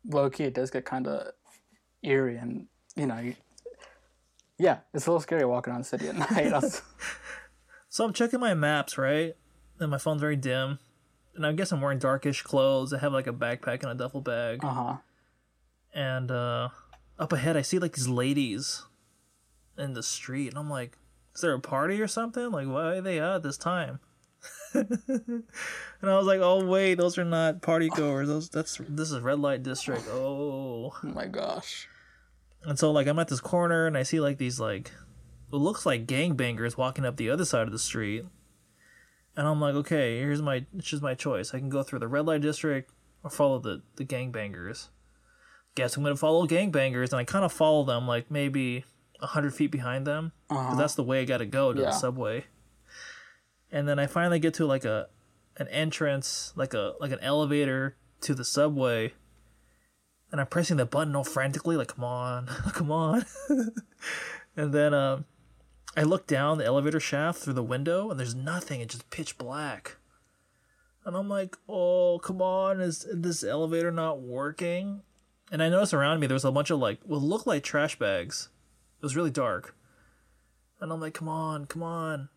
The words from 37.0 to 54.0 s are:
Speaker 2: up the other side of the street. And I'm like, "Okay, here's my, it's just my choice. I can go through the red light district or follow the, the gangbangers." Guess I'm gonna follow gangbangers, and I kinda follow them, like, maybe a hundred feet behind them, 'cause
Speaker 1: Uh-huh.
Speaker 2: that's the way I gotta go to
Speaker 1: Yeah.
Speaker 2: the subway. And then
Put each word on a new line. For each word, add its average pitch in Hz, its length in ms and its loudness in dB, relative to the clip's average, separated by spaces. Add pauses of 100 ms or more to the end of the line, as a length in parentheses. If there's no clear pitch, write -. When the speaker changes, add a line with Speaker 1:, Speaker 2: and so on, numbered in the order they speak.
Speaker 2:
up 123 120 -2
the 110 140 0
other 165 140 2
side 117 220 2
of 104 60 -6
the 107 60 -6
street. 110 460 -4 (1120)
And 147 100 0
I'm 151 140 2
like, 143 140 2
"Okay, 143 440 2
here's 143 240 0
my, 135 240 0 (100)
it's 180 120 -8
just 143 140 -4
my 135 120 -2
choice. 117 400 -2
I 131 40 -6
can 135 100 -4
go 139 140 0
through 135 180 -6
the 117 80 -4
red 143 180 0
light 156 160 2
district 147 500 -2 (300)
or 160 80 -10
follow 139 280 4
the, 104 240 -6 (140)
the 143 80 -6
gangbangers." 110 840 -6 (880)
Guess 127 200 0
I'm 143 60 -2
gonna 143 140 2
follow 160 300 6
gangbangers, 135 640 2
and 131 80 2
I 123 40 -2
kinda 190 240 2
follow 156 360 6
them, 123 220 0
like, 120 240 0
maybe 135 540 -2 (360)
a - 60 -6
hundred 143 280 0
feet 147 160 2
behind 131 360 -2
them, 156 260 -2 (160)
'cause 147 100 0
Speaker 1:
Uh-huh. 131 160 0
Speaker 2:
that's 143 220 2
the 143 80 0
way 131 160 2
I 131 40 0
gotta 123 220 0
go 131 260 4
to 139 80 0
Speaker 1:
Yeah. 131 60 4
Speaker 2:
the 135 60 2
subway. 123 540 -2 (1200)
And 143 160 0
then 143 140 2